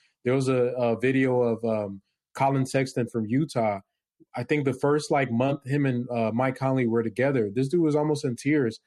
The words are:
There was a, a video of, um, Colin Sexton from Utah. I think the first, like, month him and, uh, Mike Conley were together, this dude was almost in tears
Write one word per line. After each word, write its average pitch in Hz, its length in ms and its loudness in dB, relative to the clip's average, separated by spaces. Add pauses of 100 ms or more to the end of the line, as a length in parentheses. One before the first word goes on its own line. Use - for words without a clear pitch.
(240)
There 123 100 2
was 135 140 0
a, 127 280 2
a 117 220 0
video 131 440 2
of, 113 220 0
um, 104 380 -4 (320)
Colin 135 320 2
Sexton 135 420 -2
from 110 180 -4
Utah. 113 540 0 (540)
I 123 100 -6
think 151 200 0
the 131 80 0
first, 147 380 0
like, 139 200 2
month 135 360 -2
him 143 180 0
and, 120 260 -2
uh, 113 220 0
Mike 131 240 0
Conley 131 300 0
were 113 160 2
together, 117 500 0
this 131 160 -2
dude 175 120 0
was 151 160 2
almost 151 280 0
in 123 120 -2
tears 135 500 0